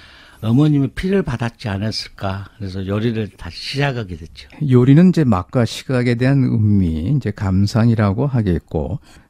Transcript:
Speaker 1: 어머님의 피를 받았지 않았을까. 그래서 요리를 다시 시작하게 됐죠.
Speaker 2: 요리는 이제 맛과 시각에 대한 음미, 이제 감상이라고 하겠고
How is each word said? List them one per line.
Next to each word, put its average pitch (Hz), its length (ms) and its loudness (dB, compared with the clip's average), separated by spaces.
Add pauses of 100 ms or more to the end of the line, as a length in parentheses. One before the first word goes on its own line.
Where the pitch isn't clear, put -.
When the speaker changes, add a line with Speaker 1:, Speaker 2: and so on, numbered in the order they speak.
(440)
Speaker 1:
어머님의 139 520 2
피를 190 260 -2
받았지 120 460 -8
않았을까. 98 800 -8 (100)
그래서 95 260 -10
요리를 107 520 -4
다시 - 380 -12
시작하게 120 420 -6
됐죠. - 320 -20 (200)
Speaker 2:
요리는 135 420 6
이제 165 120 2
맛과 113 420 0
시각에 123 520 -2
대한 131 260 2
음미, 101 760 0
이제 113 140 -4
감상이라고 104 960 0
하겠고 90 720 -2 (300)